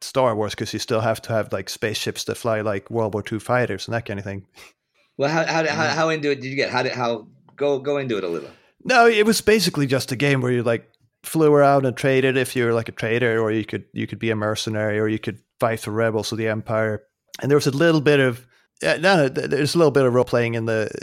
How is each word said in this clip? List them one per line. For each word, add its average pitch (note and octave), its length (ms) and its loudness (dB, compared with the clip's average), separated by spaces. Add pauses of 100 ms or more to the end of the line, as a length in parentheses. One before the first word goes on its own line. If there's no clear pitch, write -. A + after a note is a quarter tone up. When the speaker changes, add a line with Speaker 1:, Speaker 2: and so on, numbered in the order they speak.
Speaker 1:
Star B2+ 360 0
Wars, G#2 180 -2
'cause - 180 -6
you G#2+ 60 -6
still A2 220 -2
have A2+ 220 0
to - 100 -8
have, G#2+ 200 -2
like, G2 160 -6
spaceships - 560 -6
that A2 120 -6
fly A2 240 -2
like G#2 300 -4
World A2 240 -2
War G#2 80 -4
Two G#2+ 180 -6
fighters A2+ 480 -2
and A2 60 -4
that A2+ 120 -6
kind G2+ 120 -8
of G2+ 60 -10
thing. G2 220 -10 (680)
Speaker 2:
Well, C#3 140 0
how, E3 140 0
how, D3 100 -4
how, E3 80 0
Speaker 1:
Yeah. D3+ 320 -2
Speaker 2:
how D#3+ 160 0
into D3 200 -2
it C#3+ 100 0
did B2+ 80 -8
you C3+ 80 -8
get? A2 140 0
How B2+ 120 0
did, C3 100 -2
how, A#2+ 340 -4 (300)
go, C#3+ 220 0
go C#3+ 180 -4
into C3 200 -4
it F#2 80 -4
a F2+ 40 -4
little. D2 220 -8 (340)
Speaker 1:
No, A#3+ 220 6
it G#3+ 200 4
was A3+ 140 2
basically F3 460 2
just B2+ 260 -2
a B2 40 -2
game C#3 240 2
where B2 120 0
you, A#2+ 100 2
like, A#2 260 -2 (360)
flew D#3 280 4
around C#3 320 6
and B2 120 -2
traded C3 400 2
if B2+ 200 0
you're, A#2 180 2
like, A2+ 140 -2
a - 40 -10
trader, A2+ 480 0
or A2 100 2
you A2 140 0
could, G2+ 280 -8
you A2+ 140 -6
could G#2+ 120 -10
be A2+ 120 -2
a A2 60 0
mercenary, G#2+ 640 -2
or A2 100 0
you A2 100 0
could G#2 200 -8 (200)
fight A2+ 240 -2
the A2 80 -10
rebels A2 420 -2
of A2 60 -4
the A2 100 -2
Empire. A2 540 -2 (400)
And B2+ 80 -2
there D3 60 6
was C#3+ 100 2
a C#3+ 60 2
little D#3 280 2
bit C#3+ 200 4
of, B2+ 260 -2 (360)
yeah, D#3 160 0
no, F#3 180 4
no, C#3+ 120 2
th-, C3 220 -6
there's C#3+ 240 0
a E3+ 40 2
little D#3 120 4
bit C3+ 140 4
of A#2+ 100 2
role B2 100 4
playing A#2 300 0
in A2+ 120 -4
the, A2 240 0 (120)